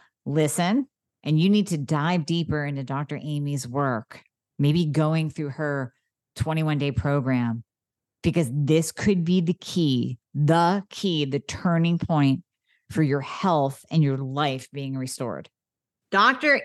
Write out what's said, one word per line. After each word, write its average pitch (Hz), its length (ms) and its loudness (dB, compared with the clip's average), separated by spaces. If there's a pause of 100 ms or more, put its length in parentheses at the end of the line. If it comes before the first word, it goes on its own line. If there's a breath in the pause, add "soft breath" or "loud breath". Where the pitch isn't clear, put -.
(240 soft breath)
listen, 170 640 0 (380)
and 156 160 2
you 190 100 4
need 208 180 4
to 170 80 -2
dive 151 500 0
deeper 160 380 -2
into 139 200 -6
Doctor 139 360 -6
Amy's 143 460 -4
work, 123 560 -4 (340)
maybe 151 300 2
going 156 440 0
through 147 180 -8
her 139 440 -6 (440)
twenty-one 156 420 -2
day 139 140 -2
program, 123 720 0 (580)
because 165 300 0
this 151 400 2
could 185 320 0
be 180 160 2
the 170 140 0
key, 131 640 0 (160)
the 170 560 2
key, 160 360 -2
the 139 160 -2
turning 170 580 0
point 139 460 2 (480)
for 160 100 2
your 139 180 2
health 143 720 0
and 160 100 2
your 139 160 2
life 135 560 -4
being 135 240 -8
restored. 123 520 -8 (640)
Doctor 262 520 2